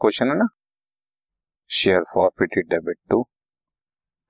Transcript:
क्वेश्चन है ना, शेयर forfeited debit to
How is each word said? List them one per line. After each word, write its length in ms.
क्वेश्चन 280
है 100
ना, 100
शेयर 320
forfeited 600
debit 280
to 100